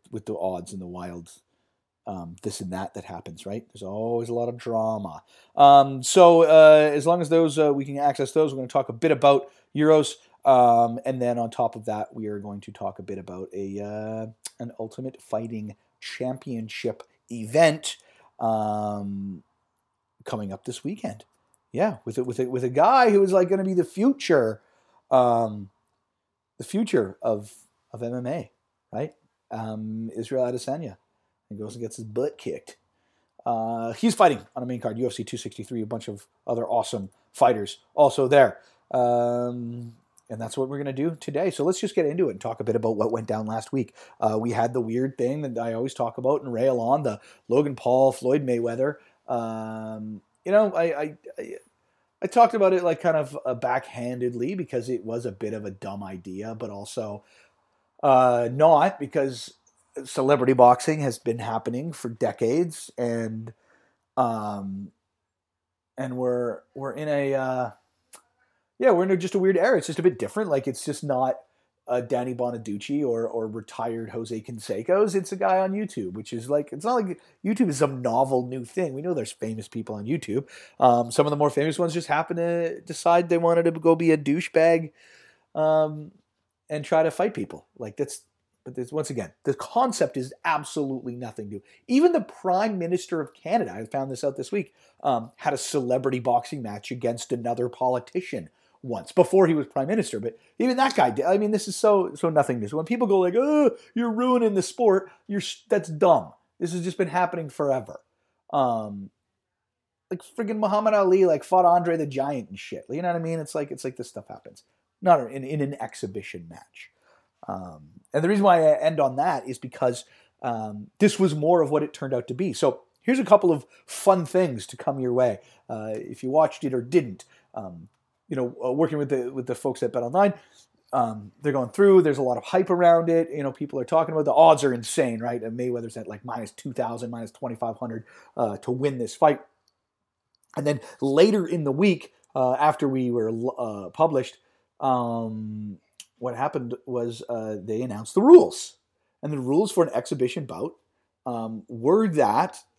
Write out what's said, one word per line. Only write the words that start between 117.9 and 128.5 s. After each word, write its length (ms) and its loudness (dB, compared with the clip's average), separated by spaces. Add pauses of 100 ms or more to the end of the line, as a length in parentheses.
and 100 0
the 60 2
reason 140 4
why 180 8
I 180 6
end 200 2
on 160 2
that 340 0
is 80 -8
because, 480 -2 (380)
um, 440 -8 (120)
this 180 4
was 160 2
more 280 4
of 100 0
what 120 2
it 100 -6
turned 200 -8
out 140 -4
to 60 -8
be. 200 -4
So 280 0 (200)
here's 180 2
a 60 -2
couple 260 6
of 140 -2 (200)
fun 400 2
things 420 0
to 100 -16
come 220 -4
your 140 -2
way, 260 2 (280)
uh, 280 -10
if 260 -12
you 80 -8
watched 340 2
it 100 -4
or 80 -2
didn't. 440 -2 (300)
Um, 340 -12 (400)
you 60 -6
know, 280 -4